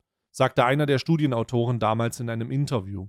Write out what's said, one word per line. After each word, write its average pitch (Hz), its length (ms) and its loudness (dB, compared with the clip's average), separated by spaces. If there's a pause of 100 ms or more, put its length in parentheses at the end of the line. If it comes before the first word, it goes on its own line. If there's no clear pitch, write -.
(320)
sagte 131 340 2
einer 143 200 2
der 139 140 2
Studienautoren 123 800 0
damals 113 400 0
in 117 100 -8
einem 117 220 -6
Interview. 104 580 -4